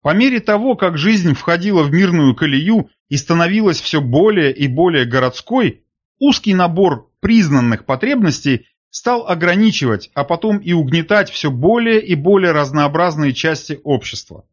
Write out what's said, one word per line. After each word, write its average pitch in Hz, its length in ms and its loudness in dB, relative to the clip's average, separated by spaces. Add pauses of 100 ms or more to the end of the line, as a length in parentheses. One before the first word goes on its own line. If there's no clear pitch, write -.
По 151 140 -2
мере 240 260 2
того, 214 340 0
как 175 240 -2
жизнь 175 340 0
входила 175 520 0
в 143 80 -2
мирную 170 420 2
колею 160 560 -2 (180)
и 143 80 -6
становилась 170 640 0
всё - 200 -4
более 151 520 2
и 143 140 -2
более 147 380 0
городской, 131 800 -2 (340)
узкий 254 360 2
набор 175 680 0
признанных 143 680 2
потребностей 147 800 -2 (240)
стал 240 380 -4
ограничивать, 175 840 0
а 143 100 -4
потом 202 340 -2
и 175 140 -4
угнетать 170 580 0
всё 147 220 -4
более 220 520 2
и 170 120 0
более 180 340 2
разнообразные 147 840 0
части 156 520 -4
общества. - 680 -6